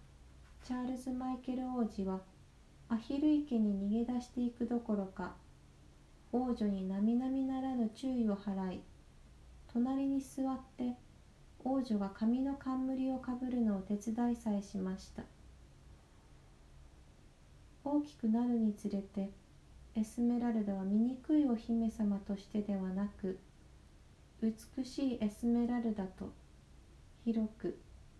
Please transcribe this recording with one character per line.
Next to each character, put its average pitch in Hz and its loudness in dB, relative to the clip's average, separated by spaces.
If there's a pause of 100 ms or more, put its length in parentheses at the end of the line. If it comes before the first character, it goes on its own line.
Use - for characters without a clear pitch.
(640)
チ - -6
ャ 247 -2
ー 247 -4
ル 254 -2
ズ・ 262 -6
マ 254 -2
イ - -6 (100)
ケ 254 -2
ル 254 -2
王 240 2
子 196 -4
は 190 -2 (680)
ア 233 0
ヒ 277 -2
ル 302 6
池 294 2
に 202 2
逃 226 2
げ 240 -4
出 247 0
し - -10
て 247 -4
い 240 2
く 240 -4
ど 233 2
こ 226 -2
ろ 196 0
か、 190 -8 (960)
王 247 2
女 226 0
に 190 0
並 202 2
々 262 2 (160)
な 262 -2
ら 262 0
ぬ 226 2
注 262 -4
意 240 2
を 202 2
払 190 -2
い、 - -8 (920)
隣 269 0
に 277 2
座 269 -6
っ 254 -2 (180)
て 247 -2 (680)
王 262 2
女 214 2
が 196 -2
髪 233 2
の 277 0
冠 262 0
を 262 0
か 254 -4
ぶ 254 -4
る 247 0
の 214 4
を 185 -2
手 208 -2
伝 233 0
い - 2
さ 226 -2
え 202 2
し 202 -8
ま 190 -2
し - -16
た。 226 -12 (2500)
大 294 4
き - -4
く 226 0
な 233 4
る 240 4
に 220 4
つ 202 -4
れ 196 0
て、 196 -4 (640)
エ 220 2
ス - -4
メ 240 4
ラ 240 2
ル 214 2
ダ 196 0
は 190 -4
醜 233 2
い 294 6
お 233 4
姫 226 0
様 208 2
と 202 -4
し 190 -12
て 208 0
で 202 0
は 185 -2
な 190 0 (140)
く、 185 -4 (1040)
美 226 -2
し 262 0
い - -6
エ 214 2
ス - -4
メ 233 4
ラ 240 2
ル 226 0
ダ 196 -2
と - -8 (920)
広 220 2 (100)
く - -4 (420)